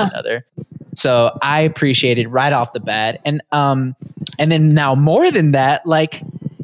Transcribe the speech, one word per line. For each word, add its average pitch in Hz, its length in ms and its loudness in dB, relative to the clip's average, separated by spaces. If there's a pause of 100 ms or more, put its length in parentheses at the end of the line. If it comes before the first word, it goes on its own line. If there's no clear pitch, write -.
one 190 60 -2
another. 117 340 -6 (500)
So 127 480 0
I 147 180 0
appreciated 127 680 0
right 131 220 0
off 120 220 -2
the 120 60 -8
bat. 110 440 -4
And, 147 180 -4 (100)
um, 135 440 0 (420)
and 127 140 2
then 160 180 4
now 147 260 4
more 165 360 4
than 165 200 2
that, 135 340 2
like, 160 360 0 (420)